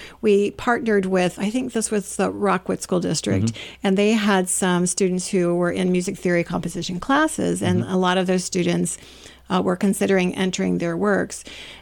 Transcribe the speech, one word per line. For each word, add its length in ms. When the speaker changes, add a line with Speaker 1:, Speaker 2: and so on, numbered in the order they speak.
Speaker 1:
we 300
partnered 540
with, 320
I 120
think 240
this 160
was 260
the 140
Rockwood 500
School 200
District, 460
Speaker 2:
Mm-hmm. 300
Speaker 1:
and 120
they 140
had 360
some 380
students 420
who 260
were 160
in 220
music 240
theory 260
composition 580
classes, 640
and 200
Speaker 2:
Mm-hmm. 100
Speaker 1:
a 60
lot 200
of 80
those 180
students 520
uh, 100
were 140
considering 580
entering 440
their 180
works. 480